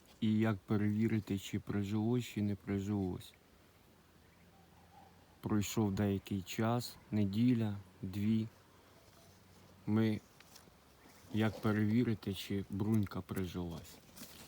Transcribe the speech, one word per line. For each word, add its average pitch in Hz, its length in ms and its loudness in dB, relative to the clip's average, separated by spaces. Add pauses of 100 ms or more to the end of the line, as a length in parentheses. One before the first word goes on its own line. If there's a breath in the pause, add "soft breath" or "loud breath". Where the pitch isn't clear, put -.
(200)
і 110 180 4
як 110 180 2
перевірити, 104 840 0
чи 98 220 -6
прижилось, 107 640 0
чи - 180 -4
не 104 120 0
прижилось. 98 760 -4 (2000)
Пройшов 104 520 0
деякий 98 500 0
час, 117 540 -2 (140)
неділя, 107 680 2 (260)
дві. 104 460 0 (1400)
Ми 107 340 2 (1120)
як 107 280 0
перевірити, 107 720 2
чи 98 360 -4
брунька 101 500 2
прижилась. 87 760 -6 (540)